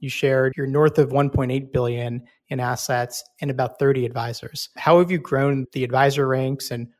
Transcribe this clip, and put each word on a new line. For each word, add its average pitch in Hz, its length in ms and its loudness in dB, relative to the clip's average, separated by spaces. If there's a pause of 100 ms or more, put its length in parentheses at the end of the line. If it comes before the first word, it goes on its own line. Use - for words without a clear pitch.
you 139 80 -8
shared 131 480 0
you're 139 100 -4
north 151 300 2
of 135 160 4
one 139 160 2
point 135 240 -2
eight 135 200 -4
billion 120 500 -2 (260)
in 131 120 -4
assets 123 640 -4 (180)
and 139 100 -4
about 127 280 -4
thirty 131 280 2
advisors. 117 680 -8
How 170 240 6
have 180 100 2
you 180 80 0
grown 139 540 0
the 131 120 -4
advisor 135 440 2
ranks, 131 420 -2
and 120 160 -8 (140)